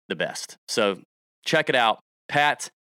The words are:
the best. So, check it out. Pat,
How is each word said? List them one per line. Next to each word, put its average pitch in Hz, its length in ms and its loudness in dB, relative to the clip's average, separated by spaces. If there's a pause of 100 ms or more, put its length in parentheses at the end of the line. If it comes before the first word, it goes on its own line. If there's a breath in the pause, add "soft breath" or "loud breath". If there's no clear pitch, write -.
the 95 80 -6
best. - 400 -8 (120)
So, 98 320 0 (440)
check 156 240 0
it 143 80 0
out. 113 240 2 (280)
Pat, 147 400 0 (160)